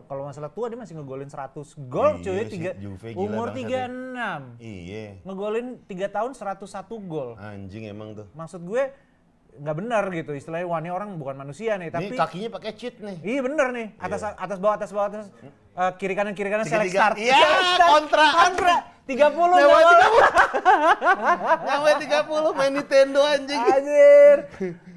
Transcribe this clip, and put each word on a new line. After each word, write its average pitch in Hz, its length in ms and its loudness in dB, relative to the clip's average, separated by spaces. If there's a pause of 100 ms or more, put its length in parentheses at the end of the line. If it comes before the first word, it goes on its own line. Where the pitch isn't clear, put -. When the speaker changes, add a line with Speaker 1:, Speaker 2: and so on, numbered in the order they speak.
Speaker 1:
Kalau 139 240 -12
masalah 147 240 -14
tua 214 180 -10
dia 233 120 -12
masih 170 180 -16
ngegolin 139 300 -12
seratus 143 500 -16
gol, 180 400 -2
Speaker 2:
Iya 180 80 -14
Speaker 1:
cuy. 185 160 -6
Speaker 2:
sih, 214 80 -8
Speaker 1:
Tiga, 185 240 -8
Speaker 2:
Juve 101 380 -14
gila 180 100 -8
Speaker 1:
umur 214 240 -6
Speaker 2:
banget - 0 -
ya. 247 160 -8
Speaker 1:
tiga 247 240 -6
enam. 247 560 -10 (160)
Speaker 2:
Iya. 107 480 -14 (160)
Speaker 1:
Ngegolin 214 460 -8 (180)
tiga 196 240 -8
tahun 220 240 -6
seratus 196 380 -12
satu 202 260 -14
gol. 156 400 -10
Speaker 2:
Anjing 101 480 -14
emang 107 300 -14
tuh. 104 180 -16
Speaker 1:
Maksud 165 300 -16
gue, 226 200 -4 (720)
nggak 147 220 -8
benar 208 340 -2
gitu. 160 240 -8
Istilahnya, 165 320 -10
wah, 170 140 -4
ini 160 100 -10
orang 196 240 -8
bukan 135 220 -10
manusia 143 400 -8
nih, 175 160 -10
Speaker 2:
Ini - 0 -
Speaker 1:
tapi 190 240 -8
Speaker 2:
kakinya 185 400 -6
pakai 208 180 -12
cheat 240 240 -14
nih. 196 240 -14
Speaker 1:
Iya, 226 220 -4
bener 277 260 -2
nih. 240 180 -10 (120)
Atas, 208 240 -8
Speaker 2:
Iya. 208 100 -10
Speaker 1:
atas 185 240 -10
bawah, 202 220 -2
atas 196 100 -10
bawah, 202 200 -4
atas, 208 180 -14 (480)
eh, 180 200 -2
kiri 190 200 -6
kanan, 202 160 -4
kiri 196 160 -8
kanan, 214 160 -4
select 214 240 0
Speaker 2:
Segitiga. 190 160 0
Speaker 1:
start. 208 140 2
Speaker 2:
Iya, 240 180 2
Speaker 1:
Select 359 320 4
start. 359 240 4
Speaker 2:
kontra. 302 340 4 (140)
Speaker 1:
Kontra. 359 360 4 (280)
Tiga 277 240 2
puluh, 349 300 4
Speaker 2:
Nyawa 285 160 8
Speaker 1:
nggak 320 160 8
Speaker 2:
tiga 349 160 8
puluh. 453 160 4
Speaker 1:
apa-apa. 330 1400 2
Speaker 2:
Nyawa 294 320 0
tiga 294 260 -2
puluh, 311 300 -2
main 277 180 0
Nintendo 277 480 2
anjing. 285 380 0
Speaker 1:
Anjir. 285 800 8 (600)